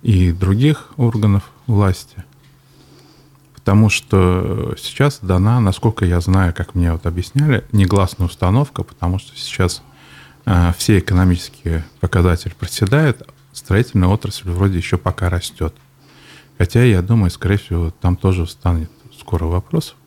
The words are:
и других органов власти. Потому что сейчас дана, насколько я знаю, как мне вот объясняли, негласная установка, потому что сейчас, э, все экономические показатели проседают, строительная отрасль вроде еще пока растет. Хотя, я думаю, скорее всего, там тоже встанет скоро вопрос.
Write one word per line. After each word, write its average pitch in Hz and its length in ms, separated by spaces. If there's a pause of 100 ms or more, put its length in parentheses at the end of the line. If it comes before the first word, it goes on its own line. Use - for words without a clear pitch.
и 90 300
других 98 640
органов 107 460 (240)
власти. 101 560 (1300)
Потому 104 360
что 92 920
сейчас - 420
дана, 98 380
насколько 104 460
я 87 160
знаю, 92 340
как - 180
мне 87 180
вот 82 140
объясняли, 107 680
негласная 98 540
установка, 101 580
потому 90 360
что - 180
сейчас, - 460 (640)
э, 87 300
все 104 220
экономические 87 840 (140)
показатели 87 580
проседают, 131 680 (260)
строительная 98 560
отрасль 101 400
вроде 92 280
еще 87 200
пока 90 320
растет. 87 440 (840)
Хотя, 113 260
я 107 180
думаю, 101 300
скорее 98 260
всего, 85 340 (100)
там 90 140
тоже 90 300
встанет 80 440 (300)
скоро 80 260
вопрос. 90 500 (120)